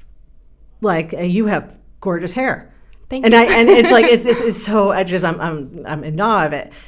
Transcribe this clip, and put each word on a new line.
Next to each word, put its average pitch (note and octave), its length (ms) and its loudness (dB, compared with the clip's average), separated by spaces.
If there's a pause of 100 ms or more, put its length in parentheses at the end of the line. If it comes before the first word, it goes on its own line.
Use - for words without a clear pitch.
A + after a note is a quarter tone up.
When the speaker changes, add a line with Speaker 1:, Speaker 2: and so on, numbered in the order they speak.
(800)
Speaker 1:
like, E3 340 -4
uh, D#3 60 -10
you F3+ 260 -2
have F#3+ 320 -6 (220)
gorgeous F3 320 -6
hair. - 400 -6 (380)
Speaker 2:
Thank C4 160 -8
Speaker 1:
And A3+ 80 6
Speaker 2:
you. A#3 60 8
Speaker 1:
I, A#3+ 40 6
and A#3+ 240 4
it's C#4 240 4
like, B3 140 6
Speaker 2:
<laughs> - 20 2
Speaker 1:
it's, A#3 160 4
it's, A#3+ 160 0
it's A3+ 220 -4
so, G#3 280 0
I F#3+ 140 -2
just, F3 200 -4
I'm, E3+ 160 -4
I'm, D3+ 460 -10
I'm D3+ 180 -10
in D#3 160 -6
awe G#3 260 0
of D3 60 -4
it. - 200 -10 (160)